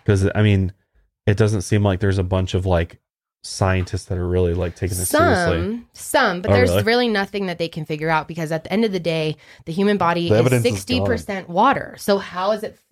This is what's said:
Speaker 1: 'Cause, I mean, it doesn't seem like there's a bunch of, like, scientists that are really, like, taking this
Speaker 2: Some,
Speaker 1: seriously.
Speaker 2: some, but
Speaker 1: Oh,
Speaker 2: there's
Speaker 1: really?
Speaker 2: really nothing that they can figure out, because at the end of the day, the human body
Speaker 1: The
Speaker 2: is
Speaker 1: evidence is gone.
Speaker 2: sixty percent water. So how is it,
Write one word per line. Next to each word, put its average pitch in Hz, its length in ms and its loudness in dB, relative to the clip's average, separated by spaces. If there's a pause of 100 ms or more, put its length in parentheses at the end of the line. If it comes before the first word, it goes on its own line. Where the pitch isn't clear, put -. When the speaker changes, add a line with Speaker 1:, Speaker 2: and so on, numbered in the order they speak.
Speaker 1:
'Cause, 98 300 4
I 107 60 2
mean, 98 320 2 (520)
it 101 120 2
doesn't 104 240 2
seem 104 220 0
like 95 180 2
there's 98 160 2
a 98 60 2
bunch 95 300 -2
of, 92 120 0
like, 85 340 0 (440)
scientists 92 640 -2
that 92 120 -6
are 90 100 -2
really, 90 260 2
like, 87 220 -4
taking 92 220 -4
this 90 120 -4
Speaker 2:
Some, 311 260 2
Speaker 1:
seriously. 175 460 -2 (120)
Speaker 2:
some, 208 480 -2
but 196 100 0
Speaker 1:
Oh, - 20 4
Speaker 2:
there's - 180 4
Speaker 1:
really? 104 120 2
Speaker 2:
really 240 240 2
nothing 202 400 -2
that 175 120 -6
they 170 80 -2
can 160 180 -8
figure 156 240 -4
out, 156 180 0
because 160 240 -6
at 160 140 -4
the - 80 -8
end 220 120 2
of 214 60 0
the 185 80 -2
day, 160 380 -2 (280)
the 165 60 -10
human 196 260 2
body 175 320 0
Speaker 1:
The 107 60 4
Speaker 2:
is 110 40 6
Speaker 1:
evidence 123 260 2
is 247 60 2
gone. 208 60 -4
Speaker 2:
sixty 254 240 -4
percent 202 480 -4
water. 208 480 0
So 202 200 0
how 190 340 -4
is 220 120 -4
it, - 140 -12 (140)